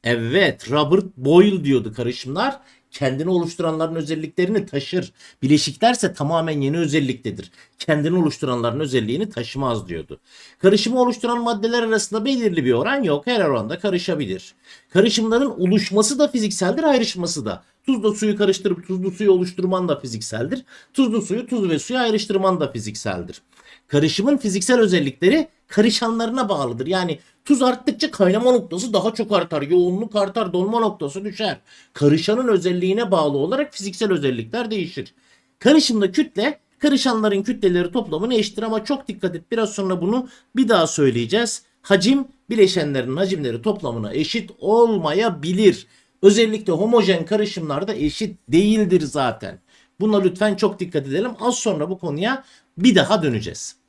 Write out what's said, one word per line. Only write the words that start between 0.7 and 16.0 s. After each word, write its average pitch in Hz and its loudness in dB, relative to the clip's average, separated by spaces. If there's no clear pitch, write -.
Robert 151 2
Boyle 170 6
diyordu, 120 0
karışımlar 135 -4
kendini 143 -2
oluşturanların 165 -2
özelliklerini 165 -2
taşır. 160 -6
Bileşiklerse 151 2
tamamen 160 -2
yeni 151 0
özelliktedir. 127 -2
Kendini 160 0
oluşturanların 127 -2
özelliğini 135 -2
taşımaz 117 -6
diyordu. 80 -10
Karışımı 214 2
oluşturan 240 0
maddeler 233 -2
arasında 214 -2
belirli 220 0
bir 123 4
oran 247 0
yok. 147 0
Her 233 0
oranda 135 -2
karışabilir. 156 -4
Karışımların 220 2
oluşması 208 0